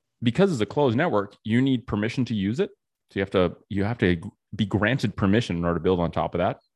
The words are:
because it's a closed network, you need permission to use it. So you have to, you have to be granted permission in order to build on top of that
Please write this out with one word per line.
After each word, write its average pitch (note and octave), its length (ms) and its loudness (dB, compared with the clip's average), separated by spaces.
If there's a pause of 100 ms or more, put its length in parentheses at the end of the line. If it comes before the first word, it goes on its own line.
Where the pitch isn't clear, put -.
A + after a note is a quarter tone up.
(240)
because F3 280 2
it's B2 100 -2
a G#2 40 2
closed C3+ 300 0
network, A#2 480 0
you A2+ 180 2
need C3 260 0
permission A2+ 380 -2
to A2+ 100 -4
use G#2 240 -2
it. G3+ 100 -2 (400)
So - 100 -6
you - 20 0
have F#2+ 100 -4
to, F2+ 260 2 (120)
you F#2+ 140 -2
have A#2 140 -2
to F2+ 240 2 (340)
be A2 100 0
granted G#2 500 0
permission G2+ 420 2
in E2+ 80 -2
order E2+ 140 0
to D2+ 40 -10
build F2+ 160 2
on E2 120 0
top E2 240 -4
of E2+ 40 -2
that G#2 200 -2 (160)